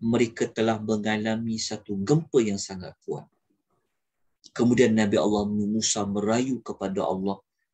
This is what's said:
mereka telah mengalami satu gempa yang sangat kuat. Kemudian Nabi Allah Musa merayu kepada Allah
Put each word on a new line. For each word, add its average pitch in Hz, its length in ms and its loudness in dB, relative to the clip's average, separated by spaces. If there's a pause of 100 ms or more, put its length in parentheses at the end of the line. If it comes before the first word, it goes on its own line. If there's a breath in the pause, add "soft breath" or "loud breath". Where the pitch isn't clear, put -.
mereka 117 480 0
telah 110 320 0
mengalami 110 800 -2
satu - 380 -8
gempa 147 420 2
yang 104 160 0
sangat 92 480 -10
kuat. - 240 -10 (1300)
Kemudian 120 420 6
Nabi 104 240 2
Allah 104 240 2
Musa 104 640 -2
merayu 113 560 0
kepada 98 420 -4
Allah 95 320 -2 (360)